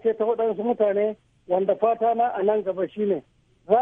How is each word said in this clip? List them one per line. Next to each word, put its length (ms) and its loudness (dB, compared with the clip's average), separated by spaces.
ce 140 2
ta 80 -2
waɗansu 380 -2
mutane 520 0
wanda 280 0
fata 400 0
na 180 0
a 100 -4
nan 200 0
gaba 260 -4
shine 320 -2
za 140 4